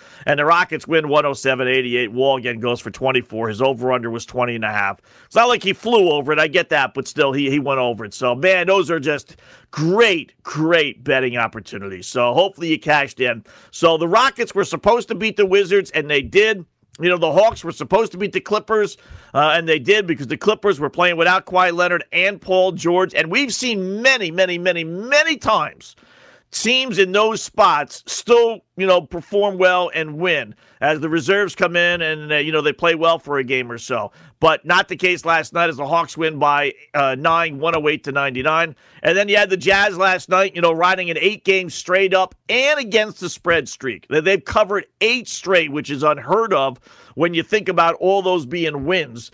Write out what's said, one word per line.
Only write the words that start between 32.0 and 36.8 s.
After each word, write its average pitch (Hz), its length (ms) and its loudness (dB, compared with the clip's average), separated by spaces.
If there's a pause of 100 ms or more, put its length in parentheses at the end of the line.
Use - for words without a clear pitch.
and, 156 280 -4
uh, 151 40 0
you 151 160 -2
know, 156 100 0
they 147 120 0
play 170 200 0
well 165 240 2
for 143 220 -4
a 135 40 0
game 127 280 -4
or 117 80 -12
so. 113 320 -6 (280)
But 156 260 2
not 180 220 2
the 170 100 -10
case 180 280 -2
last 165 280 -2
night 170 160 0
as 139 80 -6
the 139 100 -6
Hawks 165 300 -2
win 160 200 -4
by, 143 360 0 (200)